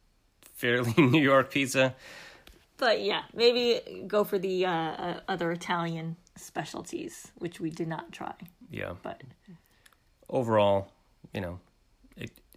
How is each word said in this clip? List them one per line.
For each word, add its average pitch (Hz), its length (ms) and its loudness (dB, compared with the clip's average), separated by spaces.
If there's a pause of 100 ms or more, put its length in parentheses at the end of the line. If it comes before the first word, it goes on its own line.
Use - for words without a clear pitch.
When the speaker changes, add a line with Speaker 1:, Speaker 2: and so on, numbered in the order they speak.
(520)
Speaker 1:
fairly 120 420 0
<laughs> - 40 2
New 151 220 8
York 135 300 4
pizza. 131 460 0 (800)
Speaker 2:
But, 214 260 2
yeah, 196 200 -2 (120)
maybe 240 720 2
go 208 180 2
for 196 140 -2
the, 185 280 0
uh, 180 40 0
uh, 165 560 -4
other 175 240 -2
Italian 170 680 -4 (200)
specialties, - 1000 -10
which 170 220 -10
we 160 100 -4
did 165 180 -6
not 165 240 -10
try. - 220 -10 (360)
Speaker 1:
Yeah. 50 220 -8 (100)
Speaker 2:
But - 200 -12 (1080)
Speaker 1:
overall, 104 640 2 (400)
you 101 80 -6
know, 87 180 -8 (580)
it, - 140 -12 (260)